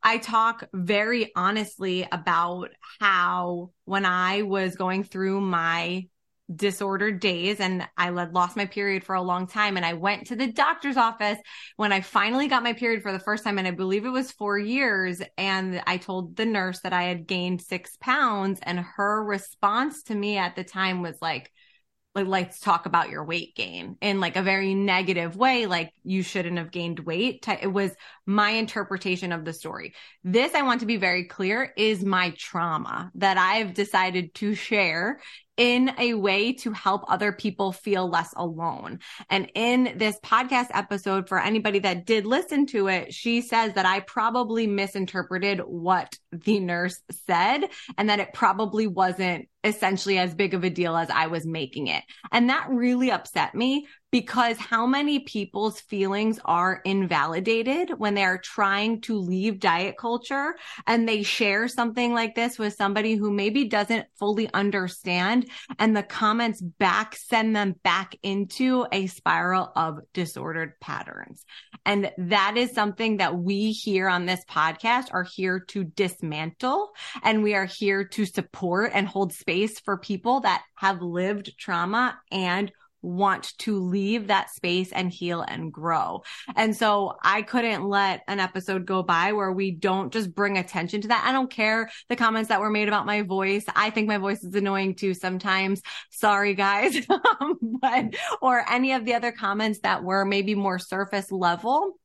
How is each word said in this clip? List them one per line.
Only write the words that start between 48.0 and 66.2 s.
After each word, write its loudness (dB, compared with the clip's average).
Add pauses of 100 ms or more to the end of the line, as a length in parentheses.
that 4
it -4
probably 2
wasn't 0 (160)
essentially 2
as 0
big 2
of 0
a 2
deal 0
as 0
I 2
was -4
making -4
it. -2 (280)
And 4
that 0
really 2
upset -2
me 0 (240)
because 2
how 0
many 2
people's -4
feelings 0
are 2
invalidated 0
when 0
they 2
are 2
trying 0
to -4
leave 0
diet 2
culture -4 (300)
and 4
they 2
share 0
something 0
like 0
this -2
with -2
somebody 2
who 0
maybe 2
doesn't 0 (140)
fully 0
understand, 0 (300)
and 4
the 0
comments 0